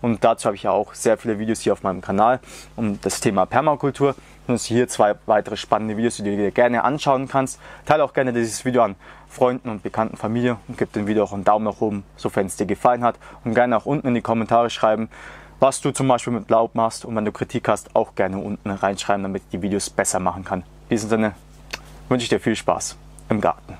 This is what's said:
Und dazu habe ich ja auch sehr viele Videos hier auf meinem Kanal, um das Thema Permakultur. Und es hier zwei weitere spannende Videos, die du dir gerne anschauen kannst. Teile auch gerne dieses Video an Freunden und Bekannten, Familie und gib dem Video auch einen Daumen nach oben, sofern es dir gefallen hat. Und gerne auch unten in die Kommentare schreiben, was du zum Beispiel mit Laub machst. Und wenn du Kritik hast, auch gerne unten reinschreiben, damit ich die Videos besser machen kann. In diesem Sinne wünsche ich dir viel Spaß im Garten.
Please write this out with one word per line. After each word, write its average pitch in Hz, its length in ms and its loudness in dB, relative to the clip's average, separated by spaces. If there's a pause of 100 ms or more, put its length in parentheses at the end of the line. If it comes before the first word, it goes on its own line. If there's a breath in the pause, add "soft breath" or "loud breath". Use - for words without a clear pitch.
Und 117 200 0
dazu 117 240 4
habe 104 100 0
ich - 80 -16
ja 104 60 0
auch 101 220 0
sehr 110 240 2
viele 110 220 -4
Videos 110 220 -2
hier 107 120 0
auf - 100 -2
meinem 92 200 -2
Kanal, 110 380 2 (360 loud breath)
um 104 240 -2
das - 200 -4
Thema 98 260 2
Permakultur. 139 680 0 (320 loud breath)
Und 123 80 0
es 110 120 -4
hier 117 200 2
zwei 107 280 4 (100)
weitere 107 320 2
spannende 107 400 -2
Videos, 113 200 -2
die 104 60 -10
du 101 140 -2
dir 101 140 0
gerne 120 340 2
anschauen 135 420 0
kannst. 135 320 -2 (280 loud breath)
Teile 151 180 4
auch 131 80 -6
gerne 131 220 0
dieses 117 320 -2
Video 120 160 4
an 98 140 0 (340 loud breath)
Freunden 127 400 0
und 104 120 -8
Bekannten, 110 360 -4
Familie 117 400 -2 (100)
und 123 80 -12
gib - 160 -2
dem 104 140 -2
Video 104 180 2
auch 95 80 -8
einen 98 120 -6
Daumen 107 200 2
nach 104 160 -4
oben, 104 240 -2 (120)
sofern - 300 -2
es - 100 -10
dir 104 100 -2
gefallen 120 360 0
hat. 117 140 2 (280 loud breath)
Und 113 100 -2
gerne 123 240 4
auch - 80 -4
unten 139 220 -2
in 120 60 2
die 117 60 0
Kommentare 117 480 2
schreiben, 110 400 0 (520 loud breath)
was 135 200 2
du 139 120 -2
zum 135 160 0
Beispiel 123 240 2
mit 107 180 -4
Laub 113 240 4
machst. 113 300 -2
Und 113 120 -6
wenn 107 80 -2
du 104 80 -2
Kritik - 360 -4
hast, - 260 -2
auch 113 200 0
gerne 95 240 -2
unten 101 320 -8
reinschreiben, 98 520 -2
damit 98 200 -6
ich - 80 -20
die 92 120 -6
Videos 98 280 -2
besser 95 300 -2
machen 92 240 -4
kann. 92 160 -4 (280)
In 120 80 0
diesem 107 120 -4
Sinne 110 260 0 (760 loud breath)
wünsche 127 160 2
ich - 40 -8
dir 107 120 2
viel 113 160 0
Spaß - 400 -2 (320)
im 107 120 0
Garten. - 400 -2